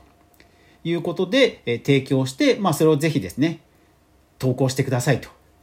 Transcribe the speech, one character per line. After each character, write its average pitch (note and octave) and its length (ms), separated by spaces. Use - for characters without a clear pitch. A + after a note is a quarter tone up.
い E3+ 80
う E3 80
こ E3+ 120
と F3+ 160
で、 B3 360
え A#2+ 80
ー、 A#2 60
提 C3+ 240
供 C3 220
し C3 60
て、 C#4+ 240
ま F#3+ 140
あ、 D3+ 40
そ D#3+ 120
れ D#3 40
を D#3 60
ぜ D#3 140
ひ D3 100
で G#2+ 100
す - 80
ね、 D#3+ 220
投 B2+ 160
稿 C3 140
し B2+ 60
て C3+ 100
く A#2 60
だ B2 100
さ D3 100
い A#2 80
と - 80